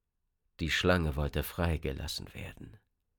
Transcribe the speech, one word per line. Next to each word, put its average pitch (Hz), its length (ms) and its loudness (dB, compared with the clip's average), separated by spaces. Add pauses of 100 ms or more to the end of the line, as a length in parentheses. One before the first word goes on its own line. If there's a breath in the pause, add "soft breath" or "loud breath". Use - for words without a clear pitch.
(600)
Die 80 100 0
Schlange 87 440 4
wollte 73 280 0
freigelassen 78 920 -2
werden. - 440 -12 (400)